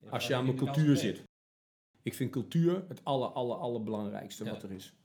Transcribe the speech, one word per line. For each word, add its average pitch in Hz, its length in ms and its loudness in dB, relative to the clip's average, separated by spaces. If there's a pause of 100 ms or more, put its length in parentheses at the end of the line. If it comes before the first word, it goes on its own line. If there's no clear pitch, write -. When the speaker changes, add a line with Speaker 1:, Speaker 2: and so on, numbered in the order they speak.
Speaker 1:
Als 123 180 -2
je 135 80 2
aan 127 100 2
mijn 131 120 2
cultuur 143 400 6
zit. - 260 -2 (760)
Ik - 120 -4
vind 127 180 -2
cultuur 165 560 2
het - 160 -14
aller, 131 240 0
aller, 123 280 -2
allerbelangrijkste 107 880 -4
Speaker 2:
Ja. 110 80 -4
Speaker 1:
wat - 120 -10
er 98 80 -10
is. 95 220 -14 (120)